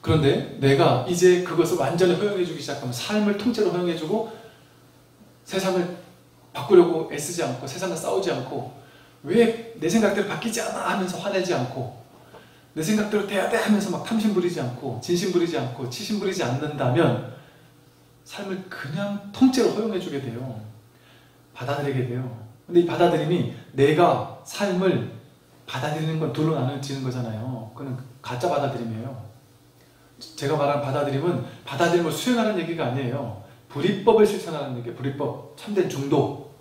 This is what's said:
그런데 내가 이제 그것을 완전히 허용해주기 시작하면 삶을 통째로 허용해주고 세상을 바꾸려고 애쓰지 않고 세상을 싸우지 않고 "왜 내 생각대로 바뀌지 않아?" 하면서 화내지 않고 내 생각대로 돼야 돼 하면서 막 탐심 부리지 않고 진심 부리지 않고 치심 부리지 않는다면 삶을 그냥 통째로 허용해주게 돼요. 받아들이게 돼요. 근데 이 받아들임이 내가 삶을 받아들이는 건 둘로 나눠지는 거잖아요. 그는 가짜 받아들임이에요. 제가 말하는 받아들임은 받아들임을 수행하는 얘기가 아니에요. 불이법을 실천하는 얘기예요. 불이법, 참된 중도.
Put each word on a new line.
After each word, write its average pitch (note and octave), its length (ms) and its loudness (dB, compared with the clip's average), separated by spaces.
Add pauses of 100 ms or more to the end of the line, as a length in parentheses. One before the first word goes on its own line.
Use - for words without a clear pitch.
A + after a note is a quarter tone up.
그런데 C3+ 580 2
내가 C#3 480 4
이제 F3+ 360 6
그것을 E3 340 2
완전히 F3 380 4
허용해주기 G3 460 -2
시작하면 C3 320 -6
삶을 G#3 440 0
통째로 G#3 340 2
허용해주고 F3 640 -2 (1120)
세상을 F#3 520 -2 (560)
바꾸려고 E3 580 6
애쓰지 E3+ 320 -4
않고 B2+ 240 -4
세상을 F3 280 -6
싸우지 F#3+ 360 -2
않고 - 420 -6 (500)
"왜 A3 560 2
내 D#3 100 0
생각대로 G#3 380 4
바뀌지 A3+ 340 -4
않아?" - 300 -4
하면서 F#3 260 -2
화내지 F#3+ 360 -2
않고 - 500 -4 (720)
내 D#3 100 -4
생각대로 G#3 440 2
돼야 G3 220 0
돼 A#3 80 2
하면서 G#3 340 2
막 D3 120 -4
탐심 G#3+ 300 0
부리지 E3+ 280 0
않고 B2 420 -6
진심 F3 280 0
부리지 E3+ 260 0
않고 B2+ 320 -6
치심 G#3 300 -4
부리지 F#3 240 -2
않는다면 C#3 880 0 (920)
삶을 G3 440 -10
그냥 G3+ 600 -6
통째로 B3 400 4
허용해주게 F#3 500 -2
돼요. A#2 380 -8 (960)
받아들이게 C3+ 540 -2
돼요. B2 300 -6 (300)
근데 E3+ 140 6
이 E3+ 40 4
받아들임이 E3 680 2 (200)
내가 D3+ 680 4
삶을 F3+ 680 0 (540)
받아들이는 D#3 540 -4
건 C3+ 140 -2
둘로 D#3 260 0
나눠지는 C3+ 440 -4
거잖아요. A#2+ 720 -6
그는 C3+ 220 -10 (240)
가짜 - 280 -4
받아들임이에요. A#2 760 -4 (1120)
제가 C#3+ 220 -2
말하는 C#3+ 240 2
받아들임은 C#3+ 640 -2 (200)
받아들임을 E3+ 460 2
수행하는 A3+ 480 0
얘기가 E3 280 -4
아니에요. A#2+ 560 -4 (260)
불이법을 G#3 560 4
실천하는 D3 540 -4
얘기예요. A#2+ 180 -10
불이법, C3 600 -6
참된 F#3+ 320 0
중도. - 720 0